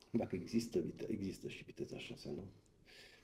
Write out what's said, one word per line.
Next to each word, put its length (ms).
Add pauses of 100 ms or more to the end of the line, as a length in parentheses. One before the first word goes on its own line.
(100)
Dacă 240
există 440
vite-, 320
există 360
și 160
viteza 320
a 40
șasea, 320
nu? 120 (800)